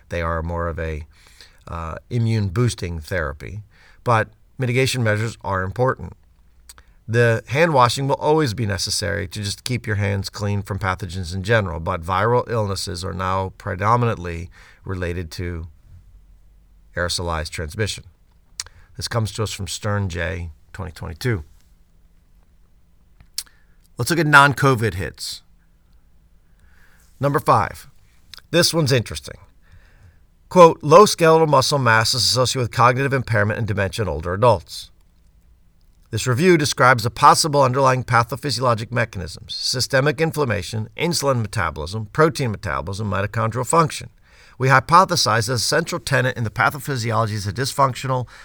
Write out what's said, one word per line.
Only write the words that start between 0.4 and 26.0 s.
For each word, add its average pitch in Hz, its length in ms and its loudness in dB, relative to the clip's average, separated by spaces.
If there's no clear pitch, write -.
more 85 260 -4
of 82 120 -8
a, 80 260 -6
uh, 82 280 -10
immune 113 400 0
boosting 90 500 -2
therapy. 73 600 -8
But 113 260 2
mitigation 123 460 0
measures 107 380 0
are 92 220 -2
important. 98 500 -4
The 117 400 2
hand 156 260 2
washing 131 340 2
will 143 80 0
always 151 380 0
be 113 120 -4
necessary 95 640 -4
to 104 160 -10
just 101 200 -8
keep 120 220 -4
your 104 120 -2
hands 101 320 -2
clean 101 320 -4
from 98 180 -6
pathogens 92 560 -6
in 92 80 -6
general, 95 360 0
but 87 220 -4
viral 98 480 0
illnesses 98 540 -6
are 90 100 -8
now 92 440 -4
predominantly 95 920 -2
related 90 460 -6
to 87 360 -8
aerosolized 85 540 -4
transmission. 92 560 -8
This - 100 -8
comes 110 260 -4
to 113 100 -4
us 98 80 -4
from 98 160 -10
Stern 101 420 -4
J, 85 400 -6
twenty 87 180 -10
twenty-two. 85 520 -6
Let's 120 120 -6
look 143 100 0
at 160 60 2
non-covid 139 680 4
hits. - 480 -10